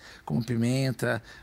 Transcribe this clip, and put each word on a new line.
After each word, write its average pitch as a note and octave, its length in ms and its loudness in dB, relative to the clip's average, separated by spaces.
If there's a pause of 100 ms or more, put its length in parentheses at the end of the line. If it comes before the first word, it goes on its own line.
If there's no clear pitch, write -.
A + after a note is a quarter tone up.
(240)
como - 180 0
pimenta, A#2+ 800 2 (200)